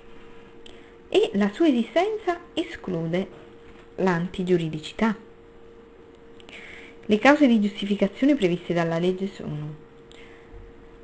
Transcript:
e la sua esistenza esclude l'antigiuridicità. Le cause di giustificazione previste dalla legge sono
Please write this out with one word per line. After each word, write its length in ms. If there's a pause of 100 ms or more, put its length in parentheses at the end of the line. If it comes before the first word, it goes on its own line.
(1080)
e 260
la 180
sua 160
esistenza 720 (120)
esclude 760 (680)
l'antigiuridicità. 1400 (1800)
Le 120
cause 300
di 120
giustificazione 760
previste 360
dalla 280
legge 260
sono 480 (1300)